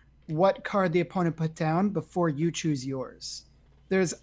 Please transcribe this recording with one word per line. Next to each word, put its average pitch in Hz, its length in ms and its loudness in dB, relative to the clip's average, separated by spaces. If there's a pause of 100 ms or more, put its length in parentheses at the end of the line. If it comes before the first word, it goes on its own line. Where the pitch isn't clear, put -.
(280)
what 165 380 2
card 190 260 2
the 175 80 2
opponent 170 380 0
put 160 180 -2
down 170 340 0
before 165 380 -2
you 156 240 0
choose 143 340 -2
yours. - 600 -10 (420)
There's 190 360 2